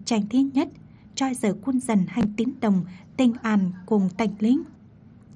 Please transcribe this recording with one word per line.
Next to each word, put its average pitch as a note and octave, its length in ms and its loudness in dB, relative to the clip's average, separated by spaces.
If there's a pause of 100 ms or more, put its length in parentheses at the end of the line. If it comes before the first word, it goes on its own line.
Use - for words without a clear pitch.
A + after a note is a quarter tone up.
tranh A3 240 0
thế C4 140 2
nhất, C#4 260 0 (460)
choi C4+ 180 -2
giờ G#3 280 0
quân C4 180 -2
dần G#3 280 2
hành A3 300 -2
tín A#3 120 0 (120)
đồng, G3 240 2 (320)
tinh B3 240 4
an G3+ 300 2 (140)
cùng G3+ 320 2
tành G#3 220 -2
lính. B3 220 2 (760)